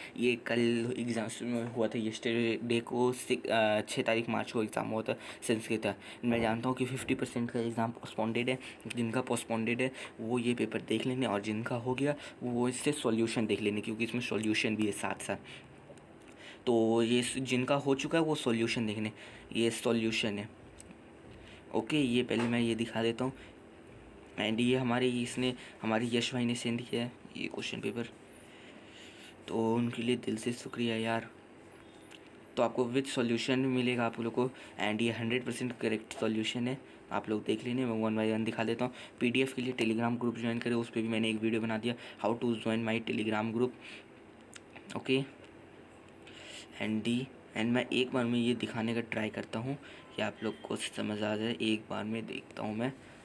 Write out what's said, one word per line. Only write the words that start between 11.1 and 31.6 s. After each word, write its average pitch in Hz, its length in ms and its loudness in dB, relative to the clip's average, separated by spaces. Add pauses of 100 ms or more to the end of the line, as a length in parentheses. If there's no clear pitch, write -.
और 101 160 2
जिनका 110 340 -2
हो 123 180 0
गया 139 200 2 (280)
वो 123 260 2
इससे 127 240 0
solution 113 540 2
देख 104 140 2
लेने, 104 200 2
क्योंकि 113 240 -2
इसमें 123 180 -2
solution 110 540 2
भी 107 100 4
है 101 60 2
साथ - 340 -4
साथ। 98 100 0 (1300)
तो 113 360 6
ये 120 200 4
स-, 123 160 -4
जिनका 127 360 2
हो 139 200 2
चुका 151 240 2
है 165 60 4
वो 156 100 2
सॉल्यूशन 113 520 2
देखने, 107 260 -2 (400)
ये 113 180 4
सॉल्यूशन 113 680 2
है। 104 100 -6 (1300)
ओके, 147 260 0
ये 123 220 4
पहले 113 220 0
मैं 117 160 2
ये 117 140 2
दिखा 113 280 -2
देता 113 220 2
हूँ। 131 80 -2 (1040)
And 110 260 0
ये 123 160 6
हमारे, 127 320 2
इसने, 123 440 0 (300)
हमारे 110 300 2
यश 120 200 2
भाई 123 120 0
ने 120 100 2
send 117 260 -2
किया 120 220 -2
है 120 100 -4 (240)
ये - 120 -6
question - 320 -6
paper, 117 280 -4 (1400)
तो 113 260 2
उनके 117 280 0
लिए 120 140 2
दिल 113 200 -2
से 120 160 -2
शुक्रिया 117 440 -2
यार। 113 320 0 (1300)